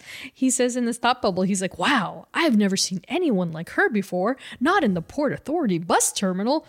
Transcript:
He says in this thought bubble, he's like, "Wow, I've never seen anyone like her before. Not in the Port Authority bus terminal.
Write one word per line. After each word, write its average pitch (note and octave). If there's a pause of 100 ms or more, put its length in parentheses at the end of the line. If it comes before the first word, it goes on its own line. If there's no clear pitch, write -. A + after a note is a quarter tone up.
(340)
He C4
says B3
in B3
this A#3+
thought B3
bubble, F#3
he's F#3+
like, F#3
"Wow, F3+
I've C#4+
never G3
seen -
anyone A#3
like D#3+
her F#4+
before. G3 (220)
Not E4+
in G#3
the F3
Port C4
Authority B3
bus F3
terminal. G#3